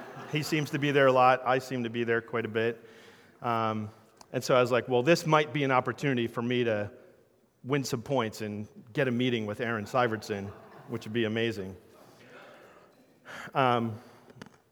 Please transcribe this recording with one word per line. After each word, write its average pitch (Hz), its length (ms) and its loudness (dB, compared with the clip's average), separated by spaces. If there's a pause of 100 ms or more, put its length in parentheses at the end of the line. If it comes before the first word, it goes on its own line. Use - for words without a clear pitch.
(300)
He 151 140 -2
seems 151 280 -2
to 151 60 -2
be 139 140 0
there 139 160 6
a 131 40 8
lot. 127 340 6
I 127 140 2
seem 127 260 -4
to 117 40 -4
be 117 140 -4
there 117 160 2
quite 117 240 -4
a 110 60 -6
bit. 113 340 -2 (580)
Um, 110 480 -2 (440)
and 131 100 -4
so 147 100 2
I 127 60 8
was 123 120 4
like, 120 180 2
"Well, 123 120 4
this 165 240 4
might 156 280 2
be 147 100 -2
an 135 80 0
opportunity 127 560 0
for 120 140 -8
me 123 240 0
to 104 260 -2 (720)
win 131 220 -2
some 120 160 -4
points 113 400 -2
and 107 260 -6 (240)
get 135 160 0
a 127 40 0
meeting 120 340 0
with 104 160 -6
Aaron 117 240 -2
Syvertson, 107 640 -2 (400)
which 117 160 -8
would 107 80 -10
be 117 100 0
amazing." 107 540 -4 (1800)
Um, 120 400 2 (760)